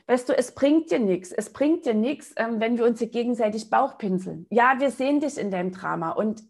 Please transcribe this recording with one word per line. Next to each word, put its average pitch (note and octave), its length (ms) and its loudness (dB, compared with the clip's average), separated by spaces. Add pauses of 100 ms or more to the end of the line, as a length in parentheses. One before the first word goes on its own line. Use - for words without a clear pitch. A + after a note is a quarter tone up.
weißt B3 220 0
du, C#4+ 80 2
es - 160 -2
bringt D#4 380 2
dir D#4+ 80 0
nichts, F#3+ 320 0
es - 200 -6
bringt D#4+ 340 0
dir A#3+ 80 0
nichts, A#3 440 -2
ähm, A3+ 220 -2
wenn A3+ 180 0
wir A#3 80 2
uns A#3 140 2
hier A3+ 100 -2
gegenseitig A3+ 600 -2
Bauchpinseln. F#3 800 -2
Ja, A#3+ 300 4
wir C4+ 120 2
sehen C#4+ 300 0
dich C#4+ 160 -4
in G#3+ 120 -4
deinem F#3 220 -2
Drama E3 400 -4
und G#3+ 380 -2